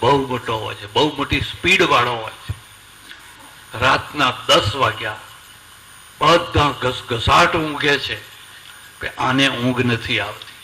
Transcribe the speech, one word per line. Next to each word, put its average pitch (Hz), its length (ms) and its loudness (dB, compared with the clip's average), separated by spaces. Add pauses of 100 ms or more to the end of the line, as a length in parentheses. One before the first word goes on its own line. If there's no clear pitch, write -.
બહુ 135 260 4
મોટો 120 320 -4
હોય 107 160 -8
છે, 101 120 -14
બહુ 139 300 0
મોટી 139 240 -2
સ્પીડ 180 420 0
વાળો 127 340 2
હોય 110 140 -8
છે. - 220 -14 (1300)
રાતના 131 540 0 (140)
દસ 165 280 2
વાગ્યા, 110 440 -2 (1000)
બધા 156 520 4
ઘસઘસાટ 135 880 2
ઊંઘે 143 420 0
છે, 117 180 -6 (840)
કે - 160 -8
આને 135 320 2
ઊંઘ 123 320 -2
નથી 120 400 0
આવતી. - 440 -10